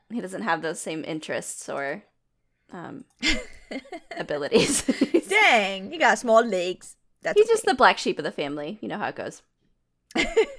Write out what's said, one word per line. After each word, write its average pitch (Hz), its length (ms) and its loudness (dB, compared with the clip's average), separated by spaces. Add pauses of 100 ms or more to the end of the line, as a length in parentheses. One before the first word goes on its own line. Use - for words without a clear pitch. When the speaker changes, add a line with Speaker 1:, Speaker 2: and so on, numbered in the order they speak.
(120)
Speaker 1:
He 226 100 -6
doesn't 185 220 -10
have 165 180 -2
those 160 180 -6
same 160 260 -8
interests - 640 -8
or, 139 340 -6 (680)
um, - 340 -16 (160)
Speaker 2:
<laughs> - 960 -6
Speaker 1:
abilities. 160 680 2
<laughs> - 460 0
Speaker 2:
Dang, 220 640 2
you 330 80 -8
got 240 200 4
small 226 260 6
legs. 185 500 -4 (260)
That's - 180 2
Speaker 1:
He's 440 80 8
just 453 160 2
Speaker 2:
okay. 392 80 4
Speaker 1:
the 262 60 0
black 190 200 6
sheep 190 200 -2
of 151 60 -6
the 151 80 -4
family. 151 500 -6
You - 60 -10
know 175 100 -6
how 208 100 -4
it - 80 -8
goes. - 260 -12 (760)
Speaker 2:
<laughs> 330 60 0 (380)